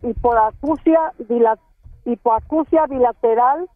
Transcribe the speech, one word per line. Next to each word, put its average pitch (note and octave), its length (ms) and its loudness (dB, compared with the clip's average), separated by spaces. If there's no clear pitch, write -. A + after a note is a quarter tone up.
hipoacusia B3 1080 0
bila-, A3+ 320 2
hipoacusia D4 840 -2
bilateral B3 880 0